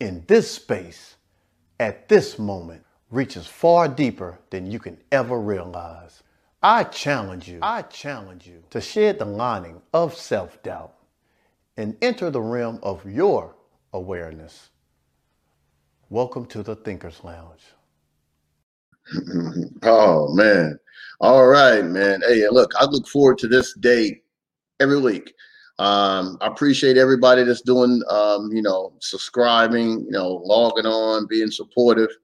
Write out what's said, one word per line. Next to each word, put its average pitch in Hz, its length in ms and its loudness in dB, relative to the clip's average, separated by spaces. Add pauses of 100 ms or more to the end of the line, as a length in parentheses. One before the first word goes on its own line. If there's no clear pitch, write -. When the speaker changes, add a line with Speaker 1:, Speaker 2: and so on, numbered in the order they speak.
Speaker 1:
in 90 260 -10
this 220 240 2
space, - 680 -12 (640)
at 107 280 -8
this - 300 2
moment, 92 460 -10 (260)
reaches 113 380 -8
far 170 400 2
deeper 120 500 -6 (120)
than 95 200 -10
you 110 80 -10
can 87 180 -16 (140)
ever 123 300 -2
realize. 87 840 -10 (400)
I 214 220 2
challenge 98 640 -8
you, 87 120 -18
I 214 220 -8
challenge 101 640 -16
you - 240 -20
to 117 100 -8
shed 214 380 -2
the 110 60 -6
lining 101 580 -8 (100)
of 165 220 -2
self-doubt 87 800 -10 (840)
and 107 240 -10
enter 226 300 -4
the 135 100 -6
realm 117 440 -8
of 95 200 -10
your 107 520 -2 (360)
awareness. 85 760 -14 (1400)
Welcome 123 380 -6
to 107 160 -12
the 107 140 -10
Thinker's 87 480 -14
Lounge. 82 380 -20 (1500)
Speaker 2:
<laughs> - 720 -8
Oh, 98 520 4
man. 92 440 2 (420)
All 127 280 6
right, 127 360 6
man. 95 400 -2
Hey, 110 240 4
look, 120 300 4
I 131 60 4
look 143 240 -4
forward 139 300 4
to 117 100 -6
this 123 260 0
day 113 480 0 (560)
every 139 220 2
week. 117 340 -4 (440)
Um, 95 600 0
I 104 60 -4
appreciate 131 500 2
everybody 127 460 6
that's 120 200 0
doing, 123 460 2
um, 104 440 -2
you 110 100 -4
know, 95 380 -4
subscribing, 117 1040 0
you 107 80 -12
know, 92 320 -4
logging 113 420 2
on, 110 400 -2
being 110 240 -2
supportive. 113 600 2 (140)